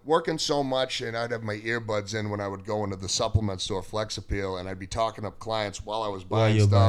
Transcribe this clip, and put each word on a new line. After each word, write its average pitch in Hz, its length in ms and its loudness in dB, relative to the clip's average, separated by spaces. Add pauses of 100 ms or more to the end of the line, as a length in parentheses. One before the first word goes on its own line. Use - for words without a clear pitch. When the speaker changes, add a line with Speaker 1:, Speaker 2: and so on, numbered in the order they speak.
Speaker 1:
working 160 320 2
so 147 260 0
much, 131 380 0
and 117 160 -4
I'd 117 140 -2
have 113 120 -4
my 107 180 -4
earbuds 110 540 -2
in 107 140 -2
when 104 140 -2
I 101 60 -2
would 98 180 -8
go 107 180 0
into 98 120 -4
the 95 120 -6
supplement 107 540 0
store, 95 200 -4
Flex 107 360 -4
Appeal, 98 400 -4
and 92 100 -8
I'd 95 100 -8
be 95 80 -10
talking 110 380 -2
up 95 140 -8
clients 107 440 -2
while 107 200 -4
I 104 60 -2
was 95 200 -6
Speaker 2:
While 107 140 4
Speaker 1:
buying 110 140 6
Speaker 2:
you're 104 100 8
Speaker 1:
stuff. 101 60 6 (160)